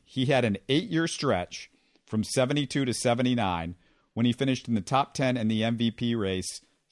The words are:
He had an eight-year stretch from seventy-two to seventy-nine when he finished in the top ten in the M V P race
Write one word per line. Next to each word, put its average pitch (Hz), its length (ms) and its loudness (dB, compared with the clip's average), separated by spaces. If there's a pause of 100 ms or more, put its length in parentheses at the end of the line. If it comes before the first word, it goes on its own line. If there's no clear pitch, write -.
He 131 220 -2
had 131 180 2
an 101 120 0 (120)
eight-year 165 380 0
stretch 101 640 -4 (380)
from 110 160 -2
seventy-two 139 640 0
to 120 80 0
seventy-nine 117 800 0 (380)
when 117 120 2
he 120 80 6
finished 135 340 -2
in 117 80 0
the 101 60 2
top 135 320 0
ten 131 220 0
in 110 140 0
the 110 140 2
M 117 140 0
V 117 140 2
P 117 240 -2
race 95 460 -2 (300)